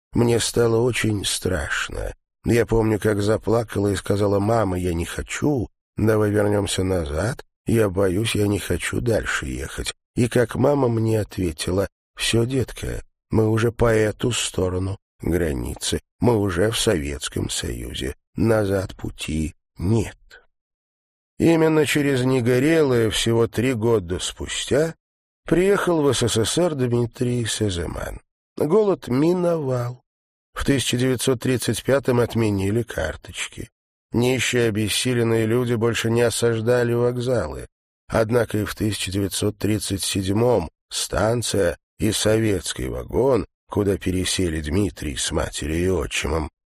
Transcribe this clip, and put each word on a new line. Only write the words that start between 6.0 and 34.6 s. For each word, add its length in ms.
вернемся 540
назад, 600
я 220
боюсь, 460
я 120
не 120
хочу 420
дальше 460
ехать». 480
И 120
как 260
мама 340
мне 320
ответила: 680
«Все, 280
детка, 580
мы 180
уже 240
по 140
эту 460
сторону 640
границы, 800
мы 160
уже 340
в 80
Советском 720
Союзе, 640
назад 580
пути 600
нет». 380
Именно 480
через 380
Негорелое 840
всего 380
три 240
года 460
спустя 760
приехал 580
в 100
С 160
С 160
С 140
Р 160
Дмитрий 720
Сеземан. 720
Голод 520
миновал. 920
В 140
тысяча 320
девятьсот 420
тридцать 420
пятом 380
отменили 640
карточки. 880
Нищие, 560